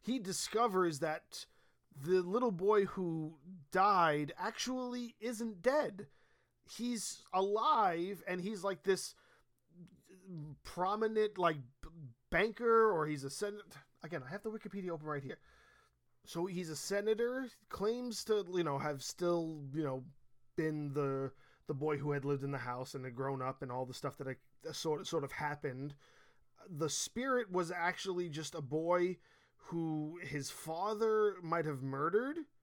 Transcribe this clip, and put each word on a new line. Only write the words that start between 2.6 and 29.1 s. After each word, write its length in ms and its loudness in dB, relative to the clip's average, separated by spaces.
who 540 -4
died 640 4
actually 840 -4
isn't 420 -6
dead. 460 0
He's 540 -6
alive, 920 2
and 140 -2
he's, 240 -4
like, 180 -4
this 320 2
prominent, 760 2
like, 180 6
b-, 60 -14
banker, 600 6
or 160 2
he's 180 -2
a 60 -6
sen-, 300 -6
again, 240 -8
I 40 -12
have 120 -8
the 80 -6
Wikipedia 400 -8
open 160 -6
right 160 -4
here. 160 -10
So 200 -4
he's 220 -4
a 80 -6
senator, 680 0
claims 540 -2
to, 280 4
you 120 4
know, 140 2
have 240 -2
still, 600 0
you 120 0
know, 180 -2
been 360 0
the, 380 0
the 80 -4
boy 220 0
who 140 -2
had 160 0
lived 180 0
in 60 -2
the 80 -2
house 360 -6
and 120 -8
had 100 -10
grown 240 -2
up 220 -4
and 100 -6
all 140 -2
the 80 -10
stuff 240 -6
that, 100 -6
uh, 440 -12
sort 280 -2
of, 80 -8
sort 160 0
of 80 -8
happened. 600 -4
The 220 -2
spirit 600 -2
was 220 0
actually 560 -2
just 260 -8
a 60 -4
boy 560 2